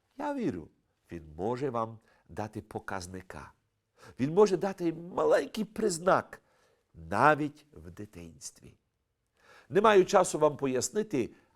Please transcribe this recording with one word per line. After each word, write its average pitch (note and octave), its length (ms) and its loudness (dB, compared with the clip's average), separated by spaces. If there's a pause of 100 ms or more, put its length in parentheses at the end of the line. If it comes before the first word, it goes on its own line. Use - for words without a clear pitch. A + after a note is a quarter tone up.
(180)
я C#4+ 160 -6
вірю, B2 340 -6 (440)
Він D#2 240 -14
може B2 340 -4
вам A2+ 280 -6 (300)
дати G#2 340 -10
показника. F#2 880 -12 (680)
Він D3 140 -2
може F#3+ 220 6
дати F3+ 360 -4
маленький E3+ 720 0
признак F3 800 -2 (520)
навіть C3+ 800 0
в D#2+ 180 -18
дитинстві. E2+ 840 -18 (920)
Не E3 120 0
маю G#3 240 8
часу F3+ 340 4
вам D3+ 180 4
пояснити, C3 720 -2 (260)